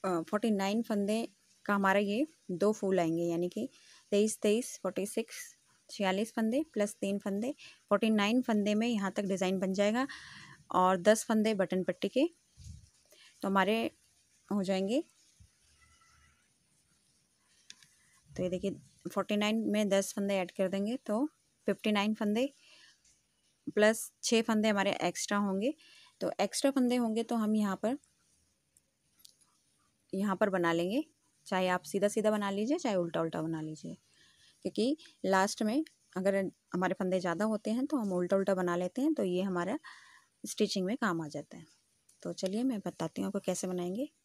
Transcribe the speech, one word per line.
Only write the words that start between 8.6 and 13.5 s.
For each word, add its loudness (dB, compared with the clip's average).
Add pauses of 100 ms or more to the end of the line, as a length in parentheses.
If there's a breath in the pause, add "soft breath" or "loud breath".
में 0
यहाँ 0
तक -2
डिज़ाइन 0
बन -2
जाएगा। 2 (680 loud breath)
और 4
दस 4
फंदे 2
बटन 0
पट्टी -2
के, 2 (1160 loud breath)
तो -2
हमारे 2 (720)